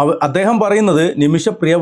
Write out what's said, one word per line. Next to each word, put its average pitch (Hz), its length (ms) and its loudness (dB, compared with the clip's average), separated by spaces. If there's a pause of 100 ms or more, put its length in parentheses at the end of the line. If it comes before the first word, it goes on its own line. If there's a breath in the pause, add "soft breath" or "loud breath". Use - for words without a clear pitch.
അവ-, 151 260 0
അദ്ദേഹം 190 300 0 (100)
പറയുന്നത് 196 380 2 (180)
നിമിഷപ്രിയ 160 600 0